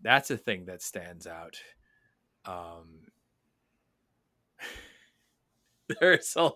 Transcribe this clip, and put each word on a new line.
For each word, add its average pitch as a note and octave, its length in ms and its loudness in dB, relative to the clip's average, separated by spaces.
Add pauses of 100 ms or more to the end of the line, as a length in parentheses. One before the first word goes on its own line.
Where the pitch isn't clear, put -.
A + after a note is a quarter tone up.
that's B2 280 4
a B2+ 80 -2
thing F#2 280 -4
that F2+ 160 -12
stands F2 440 -12
out. E2 300 -12 (880)
Um, E2+ 680 -12 (1500)
<laughs> - 1400 -14
there's F3 340 6
a E3 200 6